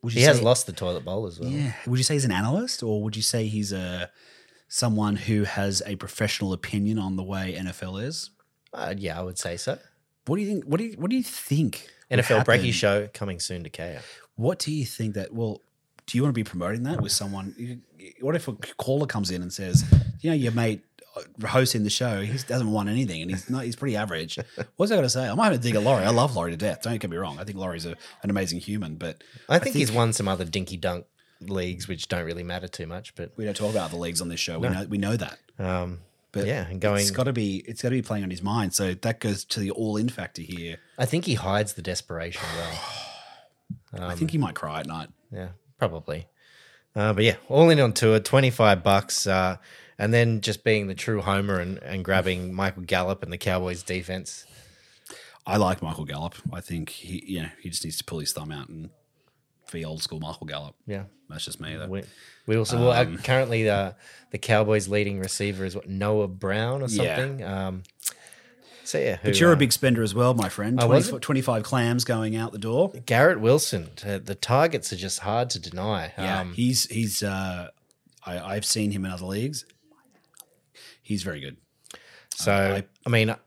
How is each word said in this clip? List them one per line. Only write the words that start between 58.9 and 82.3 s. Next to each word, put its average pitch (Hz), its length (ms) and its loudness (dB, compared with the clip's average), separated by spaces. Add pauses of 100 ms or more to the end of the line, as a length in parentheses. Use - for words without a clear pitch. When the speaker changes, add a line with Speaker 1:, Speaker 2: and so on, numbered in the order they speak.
Speaker 1:
be 82 120 -8
old 80 180 -8
school 80 180 -6
Michael 78 260 -10
Gallup. 73 300 -10 (100)
Speaker 2:
Yeah. 98 180 -6 (240)
Speaker 1:
That's 78 160 -10
just - 160 -10
me, 78 160 -8
though. 78 120 -8
Speaker 2:
We, 95 140 -4 (440)
we 110 100 2
also, 113 220 2
well, 123 140 8
uh, 120 100 6
Speaker 1:
Um, 85 160 -2
Speaker 2:
currently 123 460 2
the, 98 320 2 (340)
the 101 80 -6
Cowboys' 107 500 4
leading 101 300 0
receiver 95 460 -4
is, 92 100 -6
what, 101 140 -10
Noah 101 400 2
Brown 107 540 -2
or 131 60 -4
Speaker 1:
Yeah. 95 280 0
Speaker 2:
something? 135 280 -2
Um, 95 380 -4 (1000)
so, - 140 -4
yeah. 120 240 0
Speaker 1:
But 101 120 2
Speaker 2:
who, 95 60 4
Speaker 1:
you're 170 100 8
a 165 40 10
Speaker 2:
uh, 147 40 4
Speaker 1:
big 131 140 4
spender 120 300 2
as 101 120 -2
well, 123 180 4
my 107 160 0
friend. 113 320 -2
Speaker 2:
I 120 60 6
was 147 220 6
Speaker 1:
Twenty, 143 140 -6
twenty-five 127 420 0
clams 120 400 2
going 110 320 -2
out 113 160 -4
the 107 60 -10
door. 123 340 0 (120)
Speaker 2:
Garrett 131 360 6
Wilson, 107 500 4 (160)
uh, 101 160 -4
the 101 120 -6
targets 135 580 2
are 95 40 -6
just 92 240 -6
hard 120 300 0
to 107 80 -6
deny. 87 580 -4
Speaker 1:
Yeah, 95 240 -2
Speaker 2:
Um, 90 140 -8
Speaker 1:
he's, 123 320 2
he's, 113 360 -2
uh, 95 460 -4 (560)
I, 90 140 -8
I've 95 260 -4
seen 104 280 0
him 98 120 -4
in 95 60 -4
other 92 160 -8
leagues. 117 400 -4 (1400)
He's 101 200 -4
very 82 180 -8
good. 69 160 -14 (800)